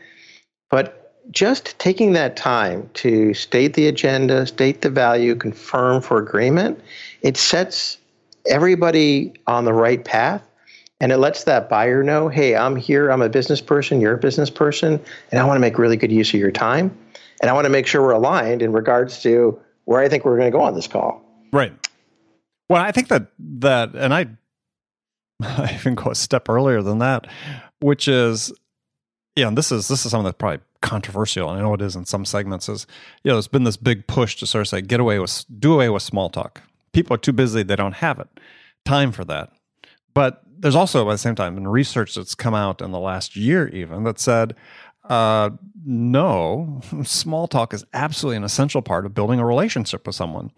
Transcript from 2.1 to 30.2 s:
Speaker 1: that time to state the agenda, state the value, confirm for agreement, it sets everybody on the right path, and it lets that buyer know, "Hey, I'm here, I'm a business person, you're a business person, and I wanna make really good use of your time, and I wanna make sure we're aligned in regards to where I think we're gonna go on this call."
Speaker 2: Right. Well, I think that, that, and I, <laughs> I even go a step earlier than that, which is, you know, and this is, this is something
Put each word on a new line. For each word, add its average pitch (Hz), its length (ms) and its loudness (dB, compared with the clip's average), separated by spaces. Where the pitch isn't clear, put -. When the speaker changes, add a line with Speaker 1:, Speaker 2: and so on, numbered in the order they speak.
Speaker 1:
that 143 220 0
time 107 580 -2
to 110 380 2
state 135 420 0
the 151 120 4
agenda, 131 600 2
state 135 360 0
the 139 80 2
value, 120 460 2
confirm 127 680 0
for 117 160 2
agreement, 127 600 0
it 135 140 0
sets - 600 -2
everybody 160 840 2
on 120 180 0
the 113 80 2
right 117 320 2
path, 147 380 0
and 131 120 2
it 131 60 4
lets 143 260 0
that 131 240 2
buyer 123 340 2
know, 151 260 0
"Hey, 135 280 2
I'm 127 180 0
here, 143 360 2
I'm 131 120 2
a 113 60 2
business 135 320 0
person, 143 400 0
you're 110 140 2
a 123 40 -2
business 139 320 0
person, 151 500 0
and 123 100 0
I 127 40 4
wanna 139 160 4
make 117 180 2
really 117 180 4
good 110 140 0
use 110 240 2
of 104 60 2
your 98 100 2
time, 135 460 0
and 123 80 2
I 127 60 2
wanna 143 140 2
make 135 180 2
sure 143 160 2
we're 131 100 6
aligned 120 500 2
in 113 100 0
regards 123 500 0
to 117 360 4
where 120 160 2
I 139 80 4
think 135 160 0
we're 123 120 2
gonna 123 140 2
go 143 120 2
on 98 120 0
this 85 140 -6
call." - 340 -4
Speaker 2:
Right. 131 200 0
Well, 175 140 4
I 208 80 -2
think 247 180 -4
that, 135 200 0
that, 131 560 0
and 131 180 0
I, 165 140 0
<laughs> - 540 -20
I 131 320 -6
even 127 200 -2
go 117 160 -4
a 117 60 -2
step - 320 -2
earlier 120 340 2
than 104 160 -2
that, 123 280 0
which 143 280 0
is, 117 440 0
you 135 80 2
know, 113 40 2
and 110 100 -2
this - 120 -2
is, 110 180 -2
this 131 160 -2
is 113 60 -6
something 110 140 -2